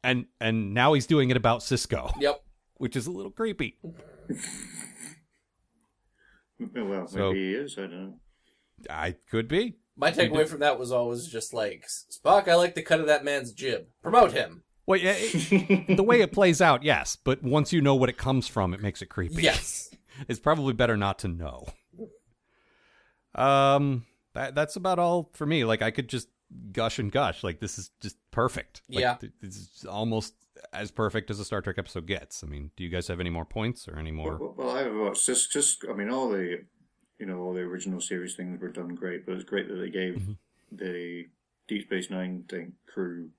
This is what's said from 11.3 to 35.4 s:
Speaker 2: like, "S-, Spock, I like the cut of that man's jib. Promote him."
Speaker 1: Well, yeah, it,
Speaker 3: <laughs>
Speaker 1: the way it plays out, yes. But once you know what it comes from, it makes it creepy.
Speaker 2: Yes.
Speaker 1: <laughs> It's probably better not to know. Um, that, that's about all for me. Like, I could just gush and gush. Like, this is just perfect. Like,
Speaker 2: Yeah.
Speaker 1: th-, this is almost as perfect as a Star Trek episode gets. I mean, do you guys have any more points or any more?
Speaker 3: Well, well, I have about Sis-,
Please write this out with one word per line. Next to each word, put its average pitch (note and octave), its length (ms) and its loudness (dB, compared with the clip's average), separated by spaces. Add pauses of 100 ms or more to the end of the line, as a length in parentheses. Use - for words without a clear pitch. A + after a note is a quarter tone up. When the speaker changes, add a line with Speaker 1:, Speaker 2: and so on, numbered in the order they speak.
Speaker 2:
like, G#2+ 300 -4
"S-, - 400 -12
Spock, F#3+ 240 6
I E3+ 60 8
like F3 200 6
the E3 80 -4
cut D#3+ 180 4
of D#3 60 0
that D3 180 4
man's C3+ 280 -2
jib. B2 340 -4 (160)
Promote G3+ 300 8
him." A2 300 -4 (240)
Speaker 1:
Well, F#3 140 4
yeah, F#3 160 4
it, F#3+ 800 4
Speaker 3:
<laughs> - 0 -
Speaker 1:
the G3 60 4
way A#3+ 180 8
it F#3+ 120 4
plays F3+ 280 6
out, C#3+ 220 6
yes. G#2 340 2
But - 260 0
once C#3+ 300 2
you E3 80 6
know C#3 140 6
what B2+ 160 6
it - 80 -12
comes C3 300 2
from, F#2+ 260 0
it G2 80 -8
makes G2+ 200 -4
it F#2 40 -10
creepy. G2+ 360 -2
Speaker 2:
Yes. - 540 0
Speaker 1:
<laughs> - 40 -20 (280)
It's A#2 100 -4
probably D3 360 2
better A#2 220 4
not G2+ 240 0
to G2 80 -4
know. D#2+ 380 -8 (1700)
Um, C#3 720 4 (280)
that, C3 200 -6
that's D3 220 -2
about F#3 220 0
all F3 340 2
for D3+ 140 -6
me. D3 180 2
Like, A2 180 2
I A2 80 0
could A#2 180 -4
just B2 200 -8 (440)
gush A2+ 260 -2
and G#2 120 -2
gush. C3 340 0
Like, E2+ 160 -4
this G#2 180 -8
is F#2 120 -14 (100)
just - 160 -12 (140)
perfect. - 580 -2
Like, B2+ 140 -4
Speaker 2:
Yeah. B2 120 2
Speaker 1:
th-, - 260 -12
this G2 160 -16
is - 320 -20
almost A2 460 -4 (380)
as G2+ 180 -8
perfect A2 400 -2
as G2+ 100 -6
a G2 40 -8
Star G2+ 180 -4
Trek G2 160 -4
episode F2 280 -8
gets. - 380 -8
I - 20 -12
mean, D2 300 -10
do F#2 80 -10
you E2+ 60 -8
guys F2+ 180 -4
have F2+ 120 -6
any F2 100 -2
more E2+ 140 -6
points A2+ 440 -6
or D#2 100 -12
any D#2 140 -8
more? D#2 260 -6
Speaker 3:
Well, - 180 -10
well, B2+ 140 -4
I C3 120 -4
have A2+ 120 -4
about G#2 240 -2
Sis-, - 320 0